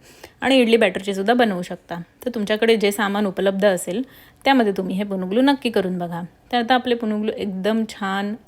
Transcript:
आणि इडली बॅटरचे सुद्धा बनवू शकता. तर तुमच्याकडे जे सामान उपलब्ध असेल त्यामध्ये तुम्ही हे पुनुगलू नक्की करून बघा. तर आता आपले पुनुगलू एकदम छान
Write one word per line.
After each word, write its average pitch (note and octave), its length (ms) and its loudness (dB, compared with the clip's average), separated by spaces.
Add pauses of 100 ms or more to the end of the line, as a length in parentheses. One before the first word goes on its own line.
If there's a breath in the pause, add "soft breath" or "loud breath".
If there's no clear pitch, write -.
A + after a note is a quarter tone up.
(420 loud breath)
आणि C4+ 160 4
इडली A#3 200 6
बॅटरचे G3+ 360 0
सुद्धा G3 200 0
बनवू A3 280 2
शकता. F3 340 -10 (300)
तर B3+ 100 -4
तुमच्याकडे A3 420 2
जे G#3 140 2
सामान G3+ 340 -2
उपलब्ध G3 400 0
असेल F#3+ 360 0 (440 loud breath)
त्यामध्ये B3 320 4
तुम्ही F#3 180 -4
हे G3 80 -2
पुनुगलू G3 380 -2
नक्की C4+ 280 2
करून F#3 280 -2
बघा. F3 240 -6 (300)
तर B3 60 0
आता A#3+ 160 2
आपले B3+ 220 0
पुनुगलू G#3+ 420 -4
एकदम G3+ 520 -2
छान G3+ 460 -6 (120)